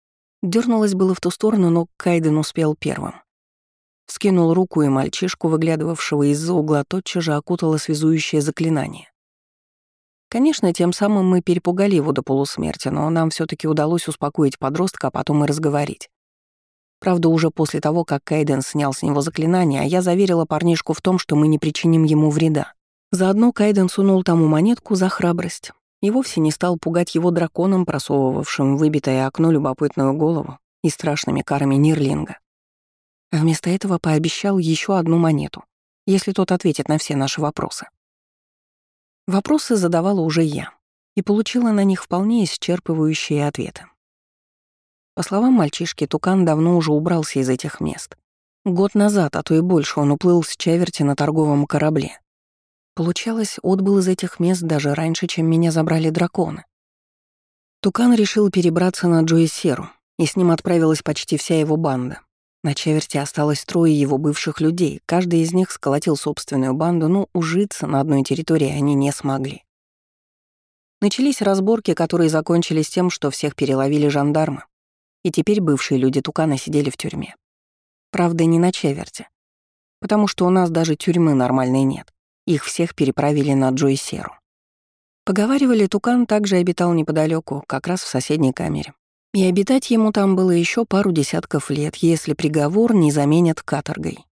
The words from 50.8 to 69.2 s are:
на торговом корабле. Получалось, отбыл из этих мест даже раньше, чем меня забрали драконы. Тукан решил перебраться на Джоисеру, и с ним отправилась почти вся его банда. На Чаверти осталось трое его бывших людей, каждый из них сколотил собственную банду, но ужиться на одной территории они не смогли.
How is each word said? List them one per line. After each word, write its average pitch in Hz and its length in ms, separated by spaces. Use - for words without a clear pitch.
на 143 120
торговом 147 500
корабле. 147 540
Получалось, 208 680
отбыл 196 360
из 180 80
этих 185 320
мест 180 220
даже 147 320
раньше, 160 320
чем 165 240
меня 165 220
забрали 160 400
драконы. 165 540
Тукан 240 320
решил 208 380
перебраться 175 560
на 165 160
Джоисеру, 165 640
и 160 80
с - 80
ним 180 160
отправилась 165 500
почти - 360
вся 160 220
его 156 160
банда. 131 460
На 143 120
Чаверти 151 420
осталось 147 480
трое 165 340
его 139 200
бывших 147 420
людей, 160 460
каждый 170 340
из 165 120
них 185 180
сколотил 147 440
собственную 135 600
банду, 160 340
но 190 240
ужиться 170 540
на 151 120
одной 139 240
территории 151 460
они 147 240
не 139 180
смогли. 135 520